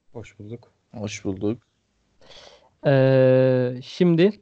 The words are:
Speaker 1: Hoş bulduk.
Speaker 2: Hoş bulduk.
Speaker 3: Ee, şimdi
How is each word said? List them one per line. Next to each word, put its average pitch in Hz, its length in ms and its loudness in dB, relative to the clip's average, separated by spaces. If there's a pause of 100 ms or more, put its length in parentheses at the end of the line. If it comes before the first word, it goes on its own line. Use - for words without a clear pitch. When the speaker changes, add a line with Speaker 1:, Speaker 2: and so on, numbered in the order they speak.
(120)
Speaker 1:
Hoş - 260 -20
bulduk. 107 340 -20 (220)
Speaker 2:
Hoş 104 300 -12
bulduk. 104 380 -6 (1200)
Speaker 3:
Ee, 131 960 2
şimdi 175 480 0 (120)